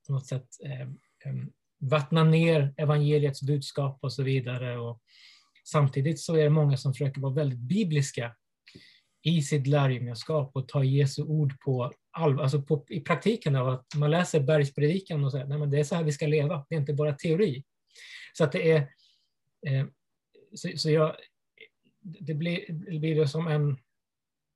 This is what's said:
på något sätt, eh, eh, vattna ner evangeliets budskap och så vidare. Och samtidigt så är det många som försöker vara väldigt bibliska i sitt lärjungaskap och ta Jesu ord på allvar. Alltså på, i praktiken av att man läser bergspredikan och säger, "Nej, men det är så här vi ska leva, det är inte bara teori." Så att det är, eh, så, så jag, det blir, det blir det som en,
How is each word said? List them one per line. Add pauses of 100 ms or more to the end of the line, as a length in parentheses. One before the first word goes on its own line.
på
något
sätt, (160)
eh,
eh, (440)
vattna
ner
evangeliets
budskap
och
så
vidare.
Och (640)
samtidigt
så
är
det
många
som
försöker
vara
väldigt
bibliska (840)
i
sitt
lärjungaskap
och
ta
Jesu
ord
på (180)
allvar.
Alltså
på,
i
praktiken
av
att (100)
man
läser
bergspredikan
och
säger,
"Nej,
men
det
är
så
här
vi
ska
leva,
det
är
inte
bara
teori." (680)
Så
att
det
är, (880)
eh, (680)
så,
så
jag, (1040)
det
blir,
det
blir
det
som
en, (800)